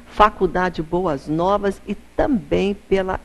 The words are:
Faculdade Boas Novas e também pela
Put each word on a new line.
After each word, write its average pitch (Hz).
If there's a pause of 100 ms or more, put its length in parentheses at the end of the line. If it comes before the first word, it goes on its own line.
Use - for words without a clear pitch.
Faculdade 185
Boas 160
Novas 196
e 202
também 190
pela 190